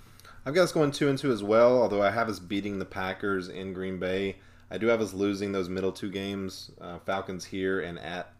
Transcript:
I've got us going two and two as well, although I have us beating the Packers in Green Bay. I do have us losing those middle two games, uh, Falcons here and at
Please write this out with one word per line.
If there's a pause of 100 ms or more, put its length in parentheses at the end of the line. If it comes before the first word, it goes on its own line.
(460)
I've
got
us
going
two
and
two
as
well,
although
I
have
us
beating
the
Packers
in
Green
Bay. (340)
I
do
have
us
losing
those
middle
two
games, (100)
uh,
Falcons
here
and
at